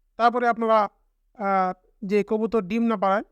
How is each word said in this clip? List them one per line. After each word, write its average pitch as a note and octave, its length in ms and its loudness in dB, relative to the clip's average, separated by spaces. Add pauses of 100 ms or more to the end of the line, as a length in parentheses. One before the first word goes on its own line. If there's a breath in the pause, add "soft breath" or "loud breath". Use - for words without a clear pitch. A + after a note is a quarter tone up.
(160)
তারপরে A#3+ 320 2
আপনারা, A3 400 2 (460)
আহ, F#3+ 380 -2 (320)
যে G3+ 220 0
কবুতর A3 360 -2
ডিম G#3+ 200 -4
না A3+ 140 0
পাড়ায় G3 360 0